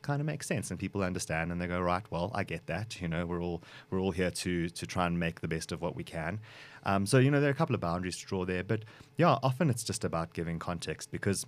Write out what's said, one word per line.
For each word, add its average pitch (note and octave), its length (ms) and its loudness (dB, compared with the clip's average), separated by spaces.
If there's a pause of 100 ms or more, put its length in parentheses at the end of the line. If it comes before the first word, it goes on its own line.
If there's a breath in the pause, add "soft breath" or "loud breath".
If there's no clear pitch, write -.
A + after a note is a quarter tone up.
kind C#3+ 200 -2
of D3 60 -2
makes D3+ 200 -4
sense C3+ 240 -2
and F2+ 80 -4
people G2 240 0
understand F2 480 0
and F2 100 -2
they F2 60 0
go, F2 140 0
"Right, F2+ 300 2
well, F2 220 0
I G2 120 0
get E2 240 -6
that. G2 340 -4
You F2 60 -2
know, E2+ 180 0
we're E2+ 160 -2
all, E2+ 200 -4 (280 loud breath)
we're F#2+ 80 0
all F#2+ 140 2
here F2+ 180 2
to, F2 380 0
to E2+ 180 -8
try F2+ 200 2
and E2+ 120 2
make E2 220 0
the E2 80 -4
best D#2+ 240 -4
of D#2 100 -4
what E2 140 -2
we E2 80 -8
can." E2+ 340 -4 (460 loud breath)
Um, G2 200 4
so, A2+ 140 6
you C3 140 8
know, C#3+ 80 6
there C#3+ 100 4
are - 20 2
a C3+ 40 0
couple C#3+ 180 2
of G2+ 60 0
boundaries F2+ 380 -2
to - 80 -12
draw F#2+ 180 0
there, F2+ 180 -2
but A2 220 0 (320 loud breath)
yeah, D#3 260 6
often C3 280 2
it's A2 120 0
just - 220 -4
about E2 300 -2
giving E2 260 -2
context E2 500 -6
because - 380 0